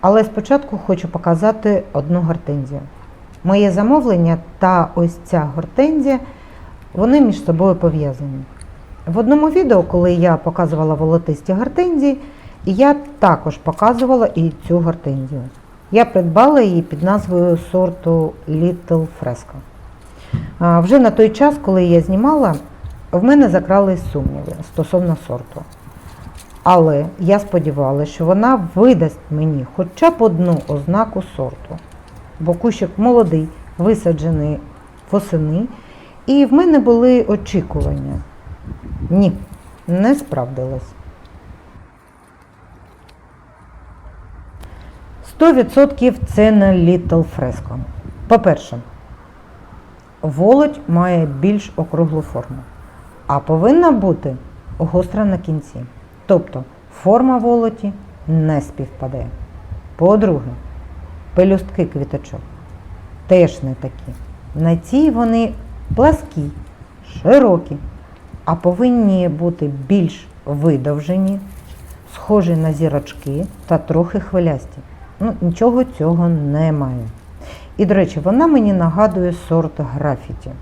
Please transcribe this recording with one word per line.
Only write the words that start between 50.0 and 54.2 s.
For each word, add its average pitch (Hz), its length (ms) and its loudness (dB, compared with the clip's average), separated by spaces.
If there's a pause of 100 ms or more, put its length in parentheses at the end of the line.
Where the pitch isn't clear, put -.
волоть 220 680 2
має 170 380 2
більш 170 500 -2
округлу 160 460 -2
форму, 131 380 -10 (680)
а 139 120 0
повинна 254 520 4
бути 185 440 -2 (420)